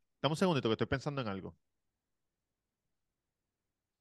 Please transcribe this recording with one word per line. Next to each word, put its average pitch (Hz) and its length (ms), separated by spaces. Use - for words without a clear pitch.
dame 143 120
un 151 40
segundito 156 320
que 110 40
estoy 110 140
pensando 139 340
en 113 60
algo. 92 280